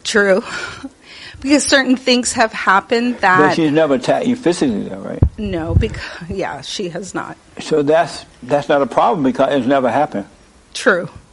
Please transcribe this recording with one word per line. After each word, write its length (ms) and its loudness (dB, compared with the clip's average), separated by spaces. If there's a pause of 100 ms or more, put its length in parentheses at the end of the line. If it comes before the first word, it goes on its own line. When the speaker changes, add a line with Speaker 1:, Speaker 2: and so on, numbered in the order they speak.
Speaker 1:
True. 440 2
<laughs> 40 -12 (880)
Because 240 2
certain 320 2
things 380 0
have 180 2
happened 680 0
that 200 4 (100)
Speaker 2:
But 80 0
she's 160 2
never 220 4
attacked 340 0
you 80 2
physically, 520 0
though, 120 -12
right? 180 -10 (180)
Speaker 1:
No, 380 -4
because, 560 -4
yeah, 300 -6
she 300 -8
has 240 -12
not. 220 -10 (220)
Speaker 2:
So 240 -2
that's, 420 0 (200)
that's 240 -2
not 120 2
a 60 0
problem 380 0
because 280 2
it's 140 0
never 240 2
happened. 380 -2 (440)
Speaker 1:
True. 360 0 (240)